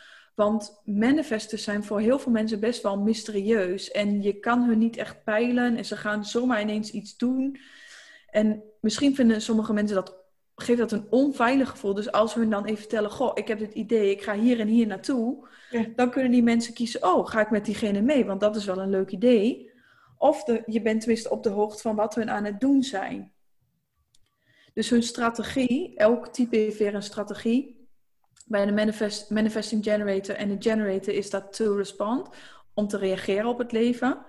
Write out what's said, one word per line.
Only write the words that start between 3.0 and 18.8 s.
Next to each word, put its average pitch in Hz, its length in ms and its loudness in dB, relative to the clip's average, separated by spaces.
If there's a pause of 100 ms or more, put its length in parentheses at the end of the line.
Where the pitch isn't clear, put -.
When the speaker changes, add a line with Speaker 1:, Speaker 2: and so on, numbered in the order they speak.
Speaker 1:
En 202 320 0
je 202 180 -2
kan 240 220 2
hun 233 160 4
niet 226 180 2
echt - 280 -10
peilen 240 520 0
en 202 80 -6
ze 208 120 -6
gaan 208 280 -4
zomaar 240 360 0
ineens 214 300 -4
iets - 260 -12
doen. 262 420 -2 (720)
En 214 320 2 (180)
misschien 269 340 2
vinden 226 260 4
sommige 220 320 0
mensen 208 240 0
dat, 185 200 -4 (400)
geeft 240 220 0
dat 226 140 0
een 202 180 -4
onveilig 262 600 2
gevoel. 202 240 -4
Dus 208 180 -6
als 220 220 2
we 240 60 0
hun 220 100 2
dan 208 140 0
even 214 140 -4
vertellen, 214 320 -2
"Goh, 240 240 -2
ik 208 140 -4
heb 220 100 -2
dit 208 160 -8
idee, 214 360 2
ik 196 120 -2
ga 214 120 -2
hier 233 260 4
en 214 80 0
hier 226 180 6
naartoe." 233 600 -4 (220)
Speaker 2:
Ja. 233 140 0 (120)
Speaker 1:
Dan 247 140 4
kunnen 262 200 0
die 240 120 6
mensen 233 320 2
kiezen, - 280 -6
"Oh, 180 240 4
ga 226 140 0
ik 214 100 2
met 208 140 0
diegene 202 360 -2
mee, 254 240 4
want 196 160 -4
dat 214 160 2
is 208 80 -4
wel 185 140 -4
een 190 120 -4